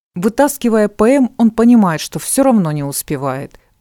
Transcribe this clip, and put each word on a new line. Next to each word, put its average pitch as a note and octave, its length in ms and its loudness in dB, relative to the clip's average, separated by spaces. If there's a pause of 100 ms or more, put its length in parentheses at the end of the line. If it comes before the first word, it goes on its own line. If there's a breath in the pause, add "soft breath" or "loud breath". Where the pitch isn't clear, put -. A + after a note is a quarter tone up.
(140)
Вытаскивая A3 720 0
П G#3+ 300 0
М, B3+ 220 0
он A#3 120 2
понимает, A3 500 2
что - 200 -10
всё - 240 -2
равно A3 260 2
не D3 140 -4
успевает. C#3 720 -8 (220)